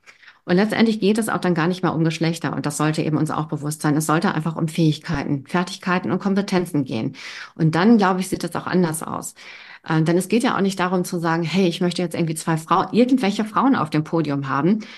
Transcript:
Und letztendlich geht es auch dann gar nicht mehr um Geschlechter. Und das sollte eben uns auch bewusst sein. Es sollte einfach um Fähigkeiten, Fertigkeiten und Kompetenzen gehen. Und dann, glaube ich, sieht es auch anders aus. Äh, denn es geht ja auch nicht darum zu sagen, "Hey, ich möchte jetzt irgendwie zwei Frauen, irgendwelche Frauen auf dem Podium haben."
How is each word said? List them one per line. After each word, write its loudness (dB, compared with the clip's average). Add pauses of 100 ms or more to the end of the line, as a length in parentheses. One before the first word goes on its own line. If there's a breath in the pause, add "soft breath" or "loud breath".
(440 loud breath)
Und 2
letztendlich 2
geht 2
es -2
auch 0
dann 0
gar 2
nicht -2
mehr 2
um 0
Geschlechter. -2
Und -4
das -4
sollte 0
eben 0
uns 0
auch -2
bewusst -8
sein. 2
Es 0
sollte 0
einfach -4
um -2
Fähigkeiten, 0
Fertigkeiten -2
und -2
Kompetenzen 0
gehen. -4 (400 loud breath)
Und 2
dann, 6
glaube 4
ich, -4
sieht -6
es -6
auch -6
anders 0
aus. -8 (540 loud breath)
Äh, 2
denn 2
es 0
geht 2
ja 2
auch 0
nicht 0
darum 0
zu -4
sagen, 0
"Hey, 2
ich -2
möchte 0
jetzt -4
irgendwie -2
zwei -2
Frauen, 0
irgendwelche 2
Frauen 2
auf -2
dem 0
Podium -2
haben." 2 (180 loud breath)